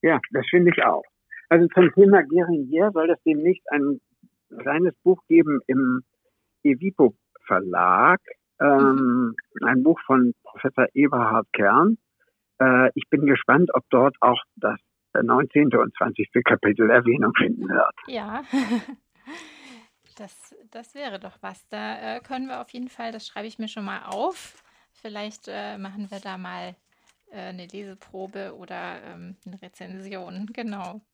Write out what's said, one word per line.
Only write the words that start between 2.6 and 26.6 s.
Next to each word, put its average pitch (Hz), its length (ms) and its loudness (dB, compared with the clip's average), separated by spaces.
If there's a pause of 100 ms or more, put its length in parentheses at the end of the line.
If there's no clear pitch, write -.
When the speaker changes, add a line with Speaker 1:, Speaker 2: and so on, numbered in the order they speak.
Speaker 1:
soll 160 160 0
es 165 160 0
demnächst 160 460 0
ein 143 280 -2 (600)
kleines 160 340 0 (100)
Buch 185 240 2
geben 151 400 4
im 127 360 0 (600)
Evipo 147 520 2 (300)
Verlag. 92 760 2 (400)
Ähm, 135 760 2 (240)
Speaker 2:
Mhm. - 80 -4
Speaker 1:
ein 127 160 0
Buch 160 220 2
von 123 280 2 (100)
Professor - 500 -2
Eberhard 120 580 0
Kern. 139 460 4 (640)
Äh, 131 340 4
ich - 140 -10
bin 147 160 0
gespannt, 139 480 2
ob 127 160 -2
dort 127 320 2
auch 120 200 2 (140)
das, - 240 -4 (360)
äh, - 80 0
neunzehnte 127 580 2
und 107 160 -2
zwanzigste 110 460 -2
Kapitel 107 460 0
Erwähnung 120 440 2
finden - 340 -2
wird. - 260 0 (140)
Speaker 2:
Ja, 220 440 -10
<laughs> 240 480 -4 (1160)
das, - 380 -20 (160)
das 233 240 -20
wäre 247 240 -12
doch 190 220 -18
was. 190 260 -18
Da, 220 500 -10
äh, - 40 -12
können 262 260 -10
wir 254 140 -12
auf 240 80 -18
jeden 247 200 -14
Fall, 233 220 -12
das 220 160 -16
schreibe 214 200 -14
ich 226 120 -20
mir 220 80 -8
schon 214 180 -12
mal 196 200 -12
auf. 233 580 -8 (300)
Vielleicht, 208 560 -16
äh, 208 280 -12
machen 196 340 -14
wir 196 80 -14
da 190 180 -14
mal, 180 380 -14 (560)